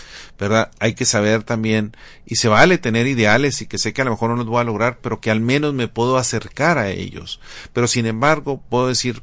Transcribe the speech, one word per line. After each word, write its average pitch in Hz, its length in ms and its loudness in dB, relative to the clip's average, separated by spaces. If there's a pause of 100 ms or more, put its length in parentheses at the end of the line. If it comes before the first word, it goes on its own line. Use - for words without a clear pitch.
(400)
¿verdad? 107 400 0
Hay 110 160 0
que 127 100 -4
saber 107 380 2
también, 110 520 -2 (300)
y 113 120 -4
se - 100 2
vale 143 320 6
tener 117 260 0
ideales, 123 560 2
y 110 60 -12
que 104 100 -8
sé 139 160 -2
que - 80 -2
a 131 40 2
lo 123 60 0
mejor 117 200 -2
no 117 60 -2
los 120 100 -4
voy 117 120 0
a 120 40 2
lograr, 117 380 -2
pero 113 200 -6
que - 80 -2
al 110 100 2
menos 143 360 0
me 123 120 -2
puedo 123 300 0
acercar 127 640 0
a 101 100 0
ellos. - 500 -8 (340)
Pero 120 140 2
sin 117 200 0
embargo, 139 520 0 (100)
puedo 123 180 0
decir, 123 360 -4